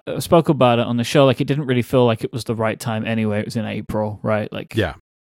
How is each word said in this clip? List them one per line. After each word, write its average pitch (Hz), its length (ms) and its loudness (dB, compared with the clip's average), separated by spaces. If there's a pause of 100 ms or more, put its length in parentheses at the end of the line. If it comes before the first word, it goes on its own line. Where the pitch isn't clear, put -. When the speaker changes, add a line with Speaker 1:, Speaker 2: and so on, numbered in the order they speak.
Speaker 1:
I 131 120 -6
spoke 170 300 4
about 123 300 4
it 117 80 0
on 120 100 -2
the 117 60 0
show, 139 220 4
like, 127 140 2
it 143 60 -2
didn't 143 220 -2
really 123 160 0
feel 123 220 4
like 113 180 2
it - 100 -8
was 117 120 -6
the 117 100 -4
right 110 240 -2
time 110 260 -4
anyway. 110 340 -2
It 107 60 -4
was - 100 -10
in 110 100 -4
April, 107 580 -6
right? 107 280 -2
Like, - 240 -10
Speaker 2:
Yeah. 90 200 -2 (260)